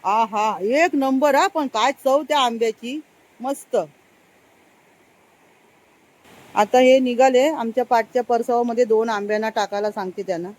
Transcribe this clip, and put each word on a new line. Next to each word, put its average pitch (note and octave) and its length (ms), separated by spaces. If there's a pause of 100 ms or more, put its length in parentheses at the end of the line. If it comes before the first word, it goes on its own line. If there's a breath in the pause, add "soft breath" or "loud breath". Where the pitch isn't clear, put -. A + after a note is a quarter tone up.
आहा, G#3+ 440 (280)
एक E4+ 200
नंबर C4+ 380
हा, E4 140
पण D4+ 200
काय A#3 260
चव C#4 300
त्या D4 160
आंब्याची, A#3 580 (420)
मस्त. C4 360 (2750)
आता G#3 240
हे B3+ 220
निघाले B3+ 500
आमच्या A#3+ 340
पाठच्या A#3 400
परसावामध्ये, A#3+ 600
दोन A3+ 240
आंब्यांना G#3+ 400
टाकायला G#3 400
सांगते G3 320
त्यांना. F3+ 360